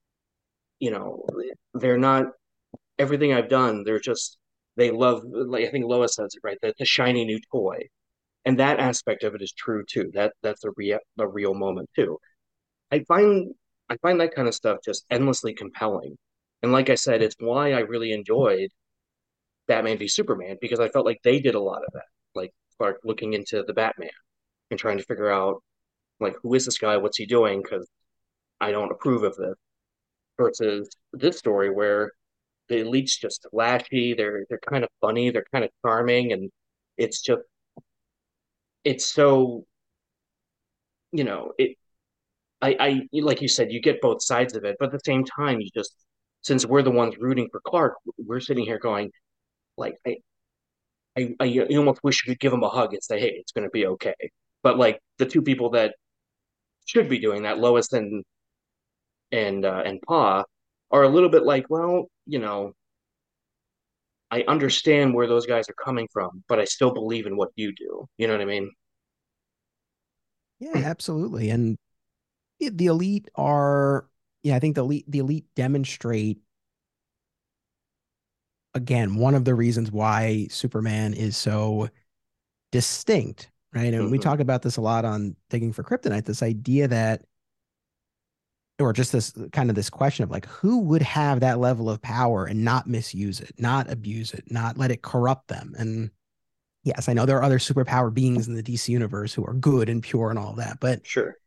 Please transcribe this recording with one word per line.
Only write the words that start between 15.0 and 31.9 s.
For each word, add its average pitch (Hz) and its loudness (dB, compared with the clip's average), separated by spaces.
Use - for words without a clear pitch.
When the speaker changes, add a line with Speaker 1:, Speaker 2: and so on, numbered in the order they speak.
Speaker 1:
endlessly 123 0
compelling. 95 -6
And 120 2
like 131 4
I 127 6
said, 113 0
it's 110 0
why 139 0
I 127 0
really 113 -4
enjoyed 107 0
Batman 113 2
v 104 -8
Superman, 98 -4
because 117 -4
I 117 2
felt 135 2
like 117 0
they 127 4
did 127 2
a 107 0
lot 92 -4
of - -12
that. - -14
Like 92 -8
Clark 101 -2
looking 110 -4
into 104 -4
the 82 -6
Batman 110 -2
and 110 -6
trying 107 -2
to 95 -6
figure 104 -4
out, 98 0
like, 98 -2
"Who 117 -2
is 131 2
this 123 -4
guy? 107 0
What's 101 -2
he 110 -6
doing? 104 2
'Cause 92 -8
I 104 -2
don't 104 -2
approve 123 0
of 98 -2
this." 92 -6
Versus 107 0
this 139 0
story 101 2
where 104 0